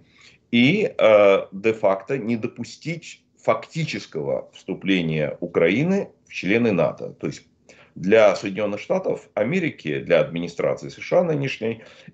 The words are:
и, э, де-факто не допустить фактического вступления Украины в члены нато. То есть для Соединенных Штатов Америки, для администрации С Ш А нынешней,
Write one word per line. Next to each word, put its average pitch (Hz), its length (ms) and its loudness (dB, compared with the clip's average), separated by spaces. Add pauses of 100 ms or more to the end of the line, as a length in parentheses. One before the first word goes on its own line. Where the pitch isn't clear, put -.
(520)
и, 139 460 2
э, 101 560 6
де-факто 104 640 -2
не 117 180 -4
допустить 123 880 -12 (180)
фактического 101 1120 -4
вступления 82 840 -2
Украины 110 720 0 (180)
в - 60 -20
члены 113 400 0
нато. 76 400 -2
То - 140 -8
есть - 200 -12 (480)
для 101 400 4
Соединенных 101 460 -6
Штатов 180 540 -4
Америки, 117 640 -4
для 80 200 2
администрации 78 680 -4
С - 100 -18
Ш - 200 0
А 180 40 4
нынешней, 131 600 -4 (300)